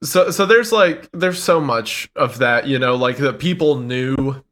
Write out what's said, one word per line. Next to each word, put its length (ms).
So, 300
so 140
there's, 260
like, 400
there's 280
so 200
much 560
of 220
that, 280
you 140
know, 160
like, 220
that 200
people 380
knew, 760